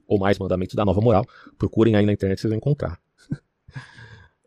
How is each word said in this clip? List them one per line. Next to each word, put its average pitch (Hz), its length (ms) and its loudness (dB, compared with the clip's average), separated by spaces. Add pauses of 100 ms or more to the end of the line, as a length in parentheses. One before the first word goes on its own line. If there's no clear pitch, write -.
ou 104 120 0
mais 98 200 0
mandamentos 92 360 -4
da 110 100 0
nova 95 160 2
moral. 110 240 2 (320)
Procurem 110 380 2
aí 104 100 4
na 104 80 2
internet, 95 280 -4
vocês 113 100 -4
vão 107 80 -4
encontrar. 123 400 -4 (320)
<laughs> 160 100 -8 (1080)